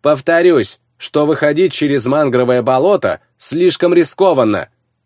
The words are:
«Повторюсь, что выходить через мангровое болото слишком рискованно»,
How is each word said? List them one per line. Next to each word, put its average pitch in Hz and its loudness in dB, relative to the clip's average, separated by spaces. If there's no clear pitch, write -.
«Повторюсь, 156 0
что 147 -4
выходить 151 0
через 139 -2
мангровое 127 0
болото 131 0
слишком 175 -2
рискованно», 143 0